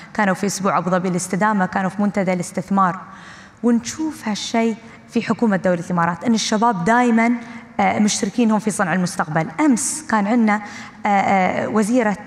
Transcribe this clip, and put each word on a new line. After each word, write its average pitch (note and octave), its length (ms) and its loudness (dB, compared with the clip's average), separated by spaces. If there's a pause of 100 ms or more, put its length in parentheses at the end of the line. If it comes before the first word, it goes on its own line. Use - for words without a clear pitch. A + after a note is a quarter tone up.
(140)
كانوا F#3+ 200 0
في G3+ 120 -4
أسبوع F#3+ 320 -2
أبو F3 120 -2
ظبي F#3 200 0
للاستدامة، F#3 560 0
كانوا F#3+ 240 -2
في G3+ 120 -4
منتدى G3 300 0
الاستثمار. F3+ 680 -2 (600)
ونشوف A#3+ 680 -2
هالشيء A3+ 480 -2 (320)
في A3+ 140 -2
حكومة A3 340 0
دولة F3+ 240 0
الإمارات، E3+ 440 -2
إن A#3+ 100 2
الشباب G#3+ 500 0
دائمًا، A#3 480 4 (480)
آه، G3 180 2
مشتركين G#3+ 520 2
هم G#3+ 80 2
في G#3+ 120 -2
صنع F3+ 240 -2
المستقبل. E3+ 520 -2 (140)
أمس - 480 0
كان G#3 180 0
عندنا، G#3+ 360 2 (440)
آه، - 20 2
آه، G3 600 2
وزيرة G#3+ 480 2 (100)